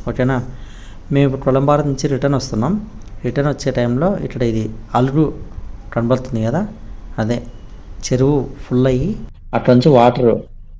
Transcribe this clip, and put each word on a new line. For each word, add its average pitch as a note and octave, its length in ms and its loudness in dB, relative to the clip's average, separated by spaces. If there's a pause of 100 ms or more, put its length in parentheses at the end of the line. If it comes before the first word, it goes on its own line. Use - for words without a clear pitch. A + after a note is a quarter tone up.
(100)
ఓకేనా? B2+ 280 0 (760)
మేము C#3 160 4
ఇప్పుడు C3 180 -4
కొలంబారం C#3+ 460 4
నుంచి C3+ 220 -2
రిటర్న్ C#3 260 2
వస్తున్నాం. A#2+ 340 -2 (520)
రిటర్న్ C#3+ 260 0
వచ్చే C3 260 -2
టైంలో B2 320 2 (160)
ఇక్కడ A#2+ 160 -4 (100)
ఇది A2 120 0 (360)
అలుగు C#3 260 2 (680)
కనబడుతుంది A#2 540 0
కదా, E3 160 0 (600)
అదే A#2+ 140 0 (680)
చెరువు C3+ 300 4 (280)
ఫుల్ B2+ 260 2
అయ్యి C#3+ 180 0 (480)
అక్కడ B2+ 200 4
నుంచి D3 220 6
వాటర్ A#2+ 320 6 (480)